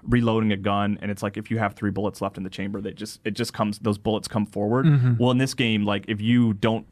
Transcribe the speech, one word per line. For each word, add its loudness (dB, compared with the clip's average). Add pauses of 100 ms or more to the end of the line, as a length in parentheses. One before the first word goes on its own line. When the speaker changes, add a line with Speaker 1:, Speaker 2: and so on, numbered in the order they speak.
Speaker 1:
reloading 2
a 0
gun, -2
and -4
it's -8
like -4
if -8
you -2
have -2
three -2
bullets -4
left -6
in -8
the -8
chamber, -8
they -8
just, -12
it -4
just -4
comes, -2
those 0
bullets -2
come -2
forward. 0
Speaker 2:
Mm-hmm. 4
Speaker 1:
Well, 4
in 2
this 0
game, 2
like, -2
if -2
you 4
don't 0